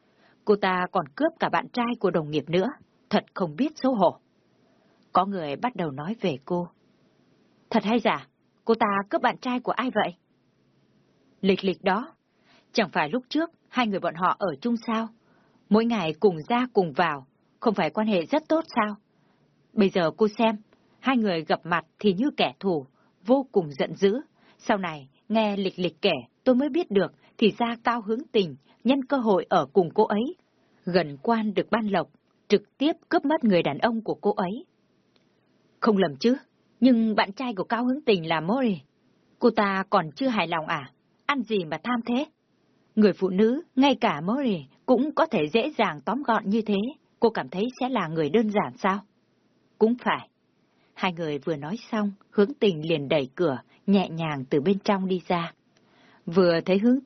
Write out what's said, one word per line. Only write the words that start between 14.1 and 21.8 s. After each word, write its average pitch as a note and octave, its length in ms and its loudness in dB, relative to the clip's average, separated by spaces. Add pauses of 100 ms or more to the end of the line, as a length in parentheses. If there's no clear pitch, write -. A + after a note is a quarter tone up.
họ E3+ 240 0
ở G3+ 100 -2 (120)
chung A#3+ 160 -2 (100)
sao? A3+ 220 -4 (600)
Mỗi G#3+ 160 4
ngày G3 360 -2
cùng F#3 160 4 (120)
ra B3 240 0
cùng F3 200 0
vào, D3 340 -2 (340)
không F#3+ 140 0
phải D#3+ 160 0
quan G#3+ 160 -2
hệ F#3 200 2
rất - 220 -2
tốt D#4 160 2 (120)
sao? G#3 200 0 (760)
Bây G3 160 4
giờ F3 280 2
cô G#3+ 120 4 (100)
xem, A3 180 2 (440)
hai C4 160 2
người F#3 280 0
gặp E3+ 200 0
mặt E3 200 -2 (140)